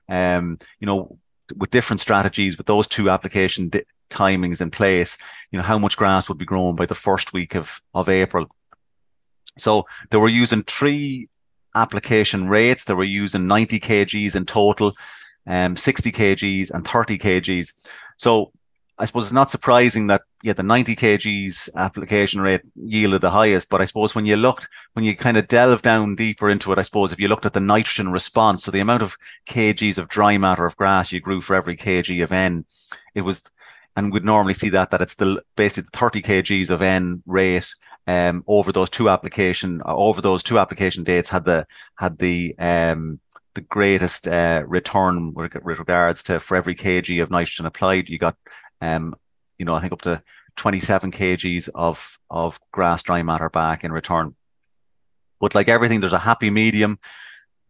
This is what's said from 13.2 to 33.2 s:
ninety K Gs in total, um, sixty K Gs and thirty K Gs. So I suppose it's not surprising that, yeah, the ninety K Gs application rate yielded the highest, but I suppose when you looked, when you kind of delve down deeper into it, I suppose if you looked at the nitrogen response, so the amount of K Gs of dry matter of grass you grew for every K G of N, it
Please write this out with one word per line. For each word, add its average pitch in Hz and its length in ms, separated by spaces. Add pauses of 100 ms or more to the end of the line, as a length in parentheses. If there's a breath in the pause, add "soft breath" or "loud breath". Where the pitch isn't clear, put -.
ninety 107 320
K 104 260
Gs 101 320
in 92 80
total, 104 480 (540 loud breath)
um, 90 300
sixty - 340
K 101 240
Gs 95 360
and 87 160
thirty 107 320
K 92 220
Gs. 87 320 (440 loud breath)
So 113 360 (460)
I 110 80
suppose 117 180
it's 101 80
not 135 160
surprising 123 600
that, 98 140 (200)
yeah, 107 100
the 95 100
ninety 113 320
K 107 220
Gs 98 580
application 98 680
rate 95 180 (140)
yielded 104 480
the 92 80
highest, 101 400
but 95 100
I 92 60
suppose 107 280
when 107 120
you 104 100
looked, 123 320 (240 loud breath)
when 113 140
you 104 100
kind 117 220
of 101 100
delve 120 320
down 110 360
deeper 107 340
into 101 220
it, 95 60
I 95 40
suppose 98 280
if 87 80
you 98 100
looked 107 180
at 98 80
the 101 60
nitrogen 101 520
response, 98 520
so 101 60
the 95 100
amount 113 220
of 98 140 (300 loud breath)
K 107 260
Gs 98 240
of 87 120
dry 104 280
matter 92 300
of 82 100
grass 95 360
you 90 80
grew 92 200
for 98 160
every 87 200
K 92 260
G 87 180
of 82 100
N, 92 360 (480 loud breath)
it 104 80